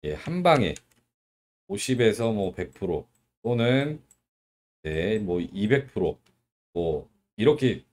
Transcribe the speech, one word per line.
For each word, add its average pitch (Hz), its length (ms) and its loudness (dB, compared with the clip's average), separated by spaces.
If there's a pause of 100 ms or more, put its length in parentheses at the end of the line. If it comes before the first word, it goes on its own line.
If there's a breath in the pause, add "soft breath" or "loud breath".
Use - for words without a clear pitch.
예, 76 100 -4
한 175 280 -6
방에 135 320 4 (920)
오십에서 113 640 2
뭐 95 200 -2
백 - 200 -8
프로 85 340 -4 (360)
또는, 123 580 0 (840)
네, 85 360 -2
뭐 90 220 -2
이백 107 520 -2
프로 90 260 -2 (540)
뭐 80 380 -2 (260)
이렇게 127 560 2